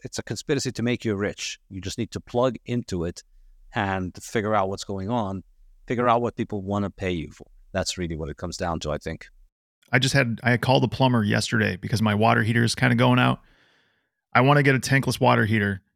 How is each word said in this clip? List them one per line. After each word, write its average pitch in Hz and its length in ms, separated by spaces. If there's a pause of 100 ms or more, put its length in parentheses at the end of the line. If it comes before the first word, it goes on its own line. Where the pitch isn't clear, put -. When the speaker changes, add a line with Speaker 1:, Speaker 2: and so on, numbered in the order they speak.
Speaker 1:
it's - 140
a - 40
conspiracy 131 480
to 110 120
make 120 220
you 107 120
rich. - 420 (100)
You 95 120
just - 180
need 113 140
to - 80
plug 123 440
into 113 400
it 90 200 (500)
and 95 480
figure 107 320
out 98 140
what's 95 160
going 98 260
on, 98 320 (460)
figure 123 200
out 120 140
what 117 140
people 107 260
wanna 101 280
pay 92 200
you 78 220
for. - 140 (260)
That's 95 260
really 82 180
what 76 120
it 71 80
comes 87 200
down 85 240
to, 76 120
I 73 60
think. 80 280 (640)
Speaker 2:
I 123 80
just 131 160
had, 120 300
I 120 140
called 131 240
the 123 60
plumber 123 360
yesterday 107 520
because 101 260
my 107 120
water 113 280
heater 117 200
is 117 120
kinda 123 200
going 123 240
out. 127 220 (920)
I 120 100
wanna 143 200
get 139 140
a - 20
tankless 131 400
water 123 260
heater. 101 360 (160)